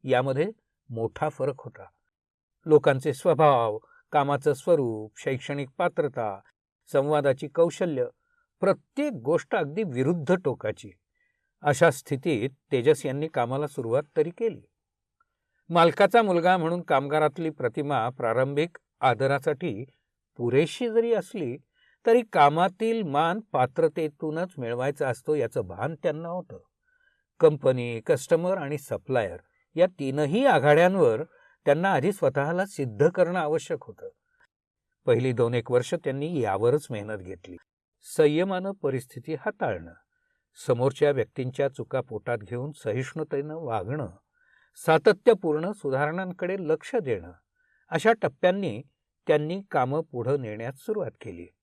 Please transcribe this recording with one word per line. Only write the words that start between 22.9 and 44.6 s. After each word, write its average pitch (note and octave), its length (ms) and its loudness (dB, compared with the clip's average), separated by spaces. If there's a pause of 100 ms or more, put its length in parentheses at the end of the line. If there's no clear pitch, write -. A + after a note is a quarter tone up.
मान E3 380 0
पात्रतेतूनच D#3 1080 -2 (100)
मिळवायचा B2+ 500 -4
असतो, C3+ 260 -4
याचं B2+ 260 -2
भान G#2 420 -6
त्यांना E3 260 -4
होतं. F3+ 300 -12 (840)
कंपनी, B2+ 600 2
कस्टमर F3 580 0
आणि C#3+ 200 -6
सप्लायर G#2+ 580 -4 (380)
या E3+ 120 4
तीनही D3+ 600 0
आघाड्यांवर D3+ 760 6 (420)
त्यांना E3+ 280 2
आधी D#3+ 200 0
स्वतःला D#3 540 0
सिद्ध C3+ 420 0
करणं F3+ 300 2
आवश्यक D#3 440 -4
होतं. - 260 -18 (960)
पहिली B2+ 260 2
दोन A#2 220 0
एक A#2+ 180 -2
वर्ष B2 220 0
त्यांनी C#3+ 460 -4
यावरच A2+ 500 0
मेहनत G#2+ 280 -8
घेतली. F2+ 380 -16 (600)
संयमानं F#3 560 2
परिस्थिती C3 640 -6
हाताळणं, G2+ 580 -6 (760)
समोरच्या C3+ 440 2
व्यक्तींच्या C3 580 -4
चुका B2+ 320 -6
पोटात A#2+ 380 -8
घेऊन A#2+ 340 -10
सहिष्णुतेनं C#3 840 -6
वागणं, B2 500 -6 (800)